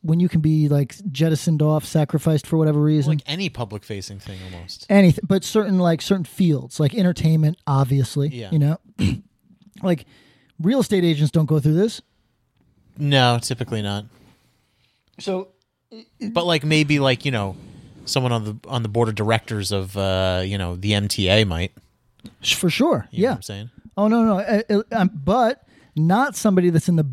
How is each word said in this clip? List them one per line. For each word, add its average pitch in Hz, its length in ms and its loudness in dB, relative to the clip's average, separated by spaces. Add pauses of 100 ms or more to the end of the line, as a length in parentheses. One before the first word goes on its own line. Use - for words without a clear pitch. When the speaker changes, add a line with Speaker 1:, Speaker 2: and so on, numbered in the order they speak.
Speaker 1:
When 165 180 0
you 180 80 2
can 160 140 0
be, 156 260 2
like, 143 260 0 (160)
jettisoned 156 520 0
off, 151 240 2
sacrificed 151 600 0
for 160 120 0
whatever 151 200 2
reason. 151 340 2
Speaker 2:
Like 147 140 -2
any 175 220 -4
public-facing 101 720 -10
thing 98 200 -16 (140)
almost. 87 380 -18
Speaker 1:
Anyth-, 190 360 6
but 196 180 2
certain, 202 340 0
like, 170 240 2
certain 190 240 -2
fields, - 520 -2
like 147 160 2
entertainment, 160 640 2 (100)
obviously. 139 640 0
Speaker 2:
Yeah. 117 240 -10
Speaker 1:
You 160 60 2
know? 147 200 0 (200)
<clears throat> - 240 -2 (600)
Like, 175 240 -2 (560)
real 233 180 2
estate 190 240 0
agents 151 280 2
don't 160 140 2
go 156 120 2
through 147 160 2
this. 208 260 -2 (960)
Speaker 2:
No, 131 460 2
typically 113 400 -6
not. 101 220 -6 (1120)
Speaker 1:
So, 190 300 -8 (720)
Speaker 2:
But, 202 260 -2
like, 160 180 0
maybe, 151 360 2
like, 131 240 0
you 143 80 -2
know, 98 240 -4 (480)
someone 127 280 -2
on 113 120 -2
the, 107 120 -8 (120)
on 123 160 -4
the 110 40 -4
board 113 200 0
of 107 80 -4
directors 107 560 -2
of, 98 240 -6
uh, 95 480 0
you 98 140 -4
know, 90 180 -6
the 101 180 -2
M 101 140 0
T 98 200 -2
A 107 160 4
might. 90 280 -4 (680)
Speaker 1:
Sh-, - 140 -2
for 175 160 0
sure. 240 400 0
Speaker 2:
You - 80 -10
know 180 60 2
Speaker 1:
Yeah. - 60 0
Speaker 2:
what - 60 -4
I'm 101 60 -12
saying? 104 280 -12 (260)
Speaker 1:
Oh, 208 120 2
no, 226 160 2
no. 208 140 2
I, 214 320 0
I, 208 240 -2
um, 190 180 2
but 220 540 0 (300)
not 190 400 0
somebody 185 340 2
that's 165 180 2
in 175 80 4
the 151 160 2